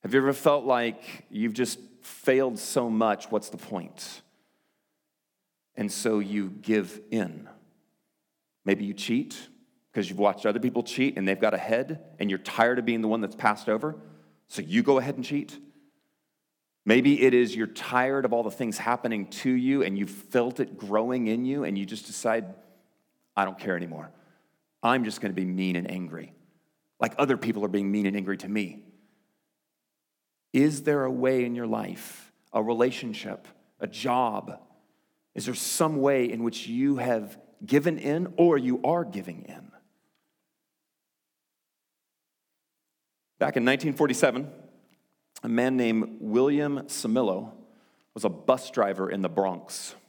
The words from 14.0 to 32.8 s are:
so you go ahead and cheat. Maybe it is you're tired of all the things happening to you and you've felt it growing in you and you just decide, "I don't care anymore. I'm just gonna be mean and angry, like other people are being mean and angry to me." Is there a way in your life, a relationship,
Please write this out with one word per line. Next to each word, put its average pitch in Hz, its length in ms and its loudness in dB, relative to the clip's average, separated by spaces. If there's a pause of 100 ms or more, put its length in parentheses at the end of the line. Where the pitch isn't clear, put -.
so - 140 -10
you 92 200 2
go 135 160 6
ahead 135 180 -2
and 127 80 -6
cheat. 147 340 -6 (1300)
Maybe 127 360 6
it 127 100 8
is 120 240 4
you're 113 100 0
tired 127 600 0
of 113 80 2
all 117 80 2
the 107 80 -2
things 110 260 -4
happening 113 520 -2
to - 220 -4
you 127 320 2
and 98 160 0
you've 95 120 -4
felt 123 500 -2
it - 160 -4
growing 113 500 0
in 117 200 0
you 139 180 -2
and 98 140 -2
you 98 80 -4
just 107 200 -12
decide, 113 480 -4 (800)
"I 98 120 2
don't 95 120 -8
care 95 180 -2
anymore. 82 360 -10 (680)
I'm 120 220 2
just 107 180 -6
gonna 98 100 -4
be 92 140 -2
mean 92 300 0
and 87 140 -4
angry, 82 440 -10 (680)
like - 160 0
other 135 220 2
people 104 260 -2
are 101 40 -2
being 101 220 0
mean 104 140 0
and 98 100 0
angry 98 240 -4
to 92 100 -12
me." 101 340 -4 (1700)
Is 143 320 4
there 147 200 2
a 131 60 0
way 127 340 2
in 120 120 -2
your 120 100 -4
life, 107 680 -6 (200)
a 110 100 2
relationship, 117 840 -2 (320)